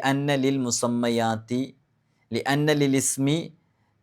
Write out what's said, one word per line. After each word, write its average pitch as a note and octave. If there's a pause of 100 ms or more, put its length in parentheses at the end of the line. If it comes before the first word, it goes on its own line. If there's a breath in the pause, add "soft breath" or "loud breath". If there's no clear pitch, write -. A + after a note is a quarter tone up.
അന്ന C#3+
ലിൽ C3+
മുസമ്മയാത്തി, A#2+ (680)
ലി A2+ (120)
അന്ന D3 (100)
ലിൽ C3+
ഇസ്മി C#3 (640)